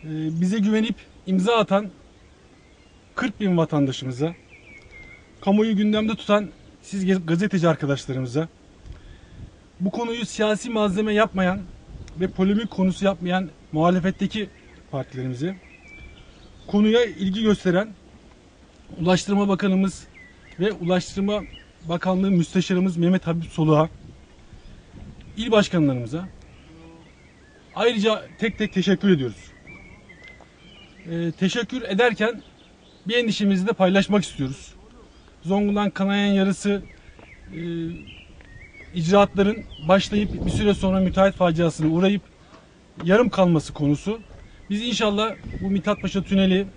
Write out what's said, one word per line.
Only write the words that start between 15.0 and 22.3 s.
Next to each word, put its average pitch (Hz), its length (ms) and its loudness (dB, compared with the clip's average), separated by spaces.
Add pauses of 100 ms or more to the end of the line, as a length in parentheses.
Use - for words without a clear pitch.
konuya 214 380 4
ilgi 190 380 -4
gösteren 202 460 2 (1120)
Ulaştırma 196 480 2
Bakanımız 190 580 0 (540)
ve 208 120 0
Ulaştırma 185 680 -2 (460)
Bakanlığı 185 420 0